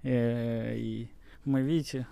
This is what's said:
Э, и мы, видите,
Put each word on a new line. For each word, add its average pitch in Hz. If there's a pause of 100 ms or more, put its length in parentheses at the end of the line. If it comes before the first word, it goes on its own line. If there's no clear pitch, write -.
Э, 117
и 113 (340)
мы, 135
видите, 139